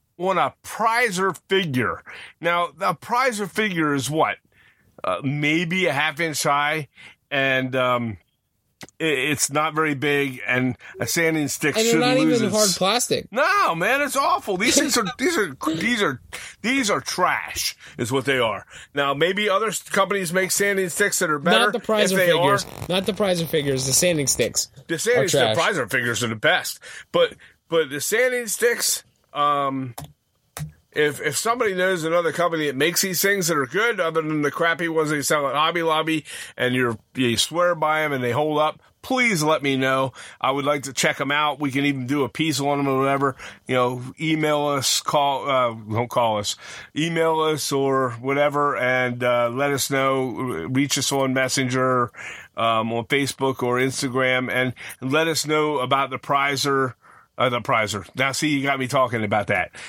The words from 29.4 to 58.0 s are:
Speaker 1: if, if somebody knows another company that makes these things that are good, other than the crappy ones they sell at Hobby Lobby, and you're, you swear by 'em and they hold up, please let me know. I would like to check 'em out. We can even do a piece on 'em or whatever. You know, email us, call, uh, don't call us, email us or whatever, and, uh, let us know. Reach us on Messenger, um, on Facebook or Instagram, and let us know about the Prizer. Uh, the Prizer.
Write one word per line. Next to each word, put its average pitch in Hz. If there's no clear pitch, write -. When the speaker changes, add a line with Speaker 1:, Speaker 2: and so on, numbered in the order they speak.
Speaker 1:
if, 147
if 147
somebody 233
knows 185
another 165
company 165
that 131
makes 160
these 185
things 196
that 165
are 135
good, 208
other 165
than 156
the 147
crappy 170
ones 156
they 147
sell 147
at 131
Hobby 165
Lobby, 156
and 123
you're, 123
you 120
swear 175
by 156
'em 147
and 127
they 120
hold 151
up, 151
please 240
let 151
me 139
know. 135
I 131
would 139
like 147
to 135
check 151
'em 135
out. 147
We 143
can 139
even 135
do 143
a 117
piece 156
on 143
'em 139
or 135
whatever. 135
You 127
know, 123
email 151
us, 143
call, 139
uh, 127
don't 113
call 113
us, -
email 160
us 156
or 135
whatever, 143
and, 123
uh, 120
let 135
us 139
know. 135
Reach 135
us 135
on 135
Messenger, 127
um, 113
on 117
Facebook 135
or 123
Instagram, 127
and 127
let 156
us 143
know 151
about 131
the 127
Prizer. 139
Uh, 127
the 120
Prizer. 104